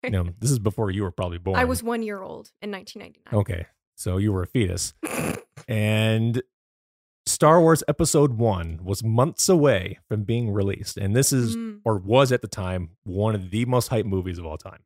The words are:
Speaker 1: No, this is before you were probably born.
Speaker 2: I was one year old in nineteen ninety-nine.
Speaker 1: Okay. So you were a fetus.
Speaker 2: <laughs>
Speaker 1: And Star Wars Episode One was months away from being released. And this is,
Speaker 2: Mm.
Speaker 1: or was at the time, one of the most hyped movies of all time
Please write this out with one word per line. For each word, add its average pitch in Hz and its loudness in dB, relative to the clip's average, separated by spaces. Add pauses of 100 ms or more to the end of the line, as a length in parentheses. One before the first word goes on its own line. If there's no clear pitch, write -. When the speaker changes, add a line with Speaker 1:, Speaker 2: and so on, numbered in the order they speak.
Speaker 1:
No, 90 0 (100)
this 123 0
is 127 2
before 104 -2
you 98 -4
were 90 -4
probably 87 -6
born. 92 -2
Speaker 2:
I 254 2
was 247 -4
one 233 -4
year 202 -8
old 190 -16 (100)
in 208 -10
nineteen 196 -14
ninety-nine. - -14
Speaker 1:
Okay. 85 -6 (300)
So 92 -4
you 104 0
were 92 -2
a 85 -8
fetus. 90 -2 (100)
Speaker 2:
<laughs> - - (640)
Speaker 1:
And 110 0 (840)
Star 160 6
Wars 160 6
Episode 143 2
One 87 0
was 98 -4
months 120 2
away 135 4
from 107 -2
being 117 -2
released. 98 -2
And 98 -2
this 135 4
is, 117 0
Speaker 2:
Mm. 226 -10
Speaker 1:
or 110 2
was 123 4
at 123 0
the 104 -10
time, 90 -6 (120)
one 104 0
of 92 -6
the 113 0
most 123 0
hyped 110 0
movies 92 -4
of 87 -12
all 78 -10
time 85 -18